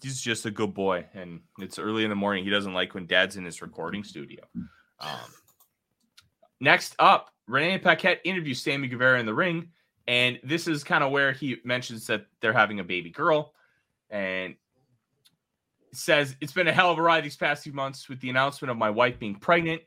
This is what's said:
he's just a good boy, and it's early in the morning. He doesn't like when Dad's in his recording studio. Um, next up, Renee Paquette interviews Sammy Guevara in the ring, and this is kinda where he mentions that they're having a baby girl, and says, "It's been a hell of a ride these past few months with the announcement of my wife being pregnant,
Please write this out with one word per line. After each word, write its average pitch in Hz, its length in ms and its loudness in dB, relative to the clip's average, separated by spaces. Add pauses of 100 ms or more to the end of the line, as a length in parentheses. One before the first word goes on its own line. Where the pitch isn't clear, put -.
he's 131 180 -10
just 113 260 -4
a 113 40 -6
good 104 240 -2
boy, 95 400 -2
and 87 280 -16 (180)
it's - 180 -12
early 110 240 -2
in 107 80 0
the 104 60 -2
morning. 101 260 0
He 98 80 -4
doesn't 101 240 -2
like 90 180 -2
when 90 140 -10
Dad's 95 300 2
in 95 80 -10
his 85 180 -12
recording 85 400 -8
studio. 73 400 -16 (560)
Um, 64 340 -12 (1300)
next 147 400 2
up, 175 340 6 (140)
Renee 156 320 0
Paquette 180 460 2
interviews 165 360 -4
Sammy 139 280 -2
Guevara 127 320 4
in 113 60 -2
the 107 80 -2
ring, 165 340 -2 (400)
and 123 340 2
this 160 240 -4
is 151 160 -2
kinda 156 260 2
where 139 220 2
he 131 320 -4
mentions 123 460 -6
that 110 180 -2 (140)
they're 110 120 2
having 104 280 4
a 92 40 -6
baby 87 260 -6
girl, 151 440 0 (560)
and 92 460 -6 (1400)
says, 147 480 2
"It's 151 120 -8
been 175 160 2
a 156 40 4
hell 180 200 4
of 156 60 -2
a 160 40 0
ride 165 220 4
these 147 120 -10
past 147 280 -2
few 151 80 -12
months 135 360 -8
with 135 120 -12
the 127 100 -6
announcement 131 400 0
of 120 60 -4
my 113 120 2
wife 120 300 2
being 104 160 -6
pregnant, 165 520 0